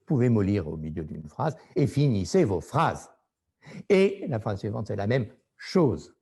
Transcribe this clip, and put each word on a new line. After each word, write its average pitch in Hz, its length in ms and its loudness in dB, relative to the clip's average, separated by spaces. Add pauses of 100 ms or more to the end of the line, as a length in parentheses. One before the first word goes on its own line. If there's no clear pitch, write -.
Vous - 60 -20
pouvez 127 220 2
mollir 101 400 2
au 82 80 -8
milieu 78 280 -8
d'une 76 240 -12
phrase - 280 -4 (200)
et 143 100 2
finissez 135 580 2
vos 98 160 0
phrases. 131 500 -4 (760)
Et 196 400 4
la 127 120 -2
phrase 101 200 -4
suivante, 107 260 -6
c'est 101 100 -6
la 98 100 -4
même 123 200 0 (300)
chose. - 640 0